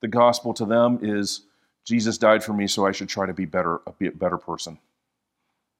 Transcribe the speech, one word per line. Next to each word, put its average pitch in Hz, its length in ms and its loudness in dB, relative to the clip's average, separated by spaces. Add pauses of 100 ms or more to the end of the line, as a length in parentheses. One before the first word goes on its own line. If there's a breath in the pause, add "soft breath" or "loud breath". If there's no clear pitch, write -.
the 117 80 -6
gospel 120 460 4
to 117 100 -4
them 120 360 4
is, 104 420 -4 (420)
"Jesus 113 340 0
died 110 240 6
for 107 120 -6
me, 101 120 -2
so 101 180 0
I 98 60 4
should 95 180 -8
try 101 160 -2
to 92 80 -4
be 92 120 -4
better, 85 420 -2
a - 60 -14
be 95 160 -4
a - 20 -2
better 87 260 -2
person. 82 440 -10 (1000)